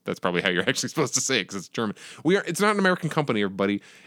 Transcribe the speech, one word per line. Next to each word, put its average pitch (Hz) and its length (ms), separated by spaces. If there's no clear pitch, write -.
That's 98 160
probably 87 200
how 95 80
you're 87 140
<laughs> - 60
actually 135 180
supposed - 280
to - 60
say 131 180
it 90 100
'cause 98 80
it's 87 100
German. 110 300
We 175 140
are, 185 100
it's 170 140
not 208 100
an 208 80
American 185 300
company, 127 340
everybody. 98 380